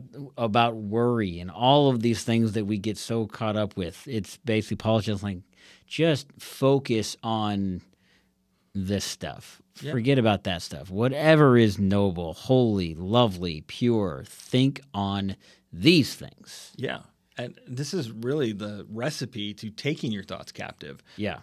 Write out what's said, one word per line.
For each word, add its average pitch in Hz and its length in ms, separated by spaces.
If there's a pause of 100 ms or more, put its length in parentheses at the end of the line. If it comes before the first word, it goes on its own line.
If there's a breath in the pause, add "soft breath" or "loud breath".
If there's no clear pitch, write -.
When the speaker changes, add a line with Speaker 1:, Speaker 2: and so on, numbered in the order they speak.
(380)
Speaker 1:
about 117 380
worry 110 640
and 90 120
all 135 380
of 120 120
these 113 220
things 113 300
that 107 120
we 104 140
get 98 180
so 117 300
caught 107 280
up 107 220
with. 87 300
It's 113 300
basically, 110 400
Paul's 110 280
just 101 180
like, 98 140 (500 soft breath)
"Just 156 400 (120)
focus 135 840
on 104 580 (920)
this 98 300
stuff. - 560 (180)
Speaker 2:
Yeah. 139 120
Speaker 1:
Forget 131 280
about 110 260
that 87 180
stuff. 78 260
Whatever 135 680
is 107 220
noble, 95 540
holy, 107 640
lovely, 90 720
pure, 104 600
think 135 540 (120)
on 98 440 (340 soft breath)
these 127 440
things." - 600
Speaker 2:
Yeah. 131 260 (360)
And 123 300
this 135 280
is 123 160
really 120 420
the 104 380
recipe 113 640
to 107 160
taking 147 400
your 98 120
thoughts - 280
captive 80 520 (140 soft breath)
Speaker 1:
Yeah. 101 260